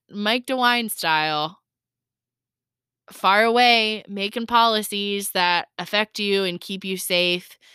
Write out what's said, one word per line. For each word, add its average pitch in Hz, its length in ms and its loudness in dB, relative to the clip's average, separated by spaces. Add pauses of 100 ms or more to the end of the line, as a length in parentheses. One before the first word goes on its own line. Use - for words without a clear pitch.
Mike 214 360 -2
DeWine 240 460 0
style, 156 680 -2 (1500)
far 202 360 2
away, 233 640 2
making 208 360 -6
policies 208 840 0
that 180 380 0 (100)
affect 208 400 -4
you 196 240 0
and 175 160 -4
keep 190 240 -10
you 190 140 -6
safe, 180 600 -2 (180)